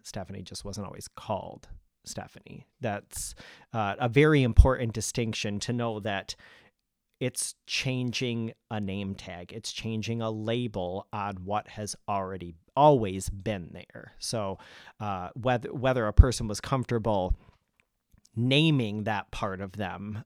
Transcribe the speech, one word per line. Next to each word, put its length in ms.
Stephanie 380
just 220
wasn't 240
always 220
called 580
Stephanie. 600
That's, 560
uh, 260
a 80
very 360
important 500
distinction 680
to 140
know 260
that 360
it's 360
changing 840
a 80
name 360
tag. 360
It's 220
changing 480
a 100
label 800
on 320
what 260
has 260
already 480
always 520
been 440
there. 460
So, 400
uh, 320
whether, 400
whether 340
a 60
person 340
was 140
comfortable 720
naming 680
that 260
part 280
of 140
them, 520